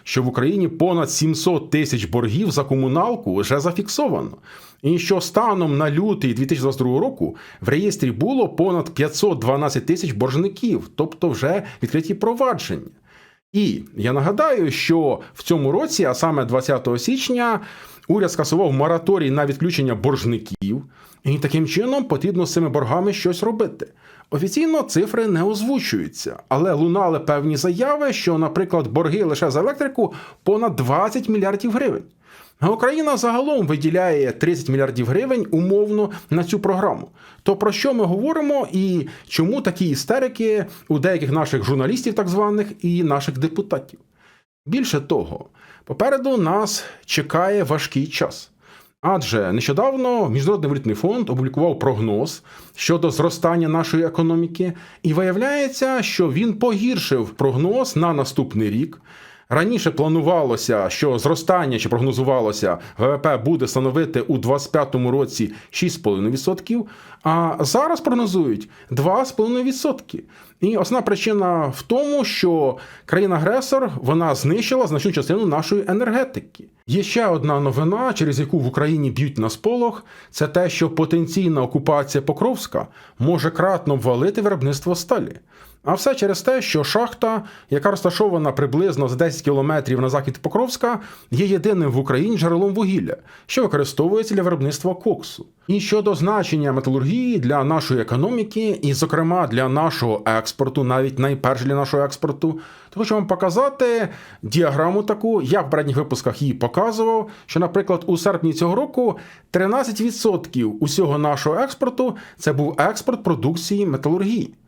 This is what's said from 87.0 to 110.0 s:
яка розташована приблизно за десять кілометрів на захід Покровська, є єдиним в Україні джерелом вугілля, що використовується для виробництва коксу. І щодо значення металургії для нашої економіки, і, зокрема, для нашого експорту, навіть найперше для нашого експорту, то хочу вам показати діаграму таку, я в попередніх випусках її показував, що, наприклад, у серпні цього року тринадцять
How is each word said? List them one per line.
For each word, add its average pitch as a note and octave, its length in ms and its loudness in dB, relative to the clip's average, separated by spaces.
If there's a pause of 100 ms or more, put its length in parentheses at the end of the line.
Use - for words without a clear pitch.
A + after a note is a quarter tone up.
яка C#3+ 200 2
розташована F3 640 0
приблизно C#3+ 560 0
за B2+ 80 -2
десять D3 260 0
кілометрів C#3 580 2
на B2+ 80 0
захід C#3 300 -2
Покровська, A#3+ 600 -2 (300)
є E3+ 160 2
єдиним F#3 440 2
в B2 80 0
Україні D3 400 0
джерелом E3+ 360 0
вугілля, F#3+ 420 0 (300)
що - 160 0
використовується F3+ 720 0
для G3 80 2
виробництва E3+ 520 0
коксу. - 520 -4 (220)
І G3 120 2
щодо G#3 340 0
значення D#3 580 0
металургії C#3 640 0
для C3+ 260 2
нашої C#3+ 360 0
економіки, G#3+ 840 -2
і, C#3+ 120 2
зокрема, D#3+ 520 0
для B2+ 220 0
нашого C3 580 0
експорту, C3 580 0
навіть C3 340 0
найперше C3 460 0
для C3+ 100 0
нашого C#3 280 0
експорту, D3 580 -2 (300)
то G3 100 -10
хочу G#3+ 140 0
вам G#3 120 0
показати A3+ 800 0 (340)
діаграму D#3+ 600 2
таку, G#3 400 0
я F3 180 2
в D3 40 -2
попередніх C#3+ 320 0
випусках C3 460 -2
її C3+ 120 0
показував, A3 720 0 (180)
що, - 140 -2
наприклад, F3+ 460 0
у F3 100 2
серпні E3+ 360 0
цього E3+ 220 0
року B3+ 440 0 (320)
тринадцять G#3 500 0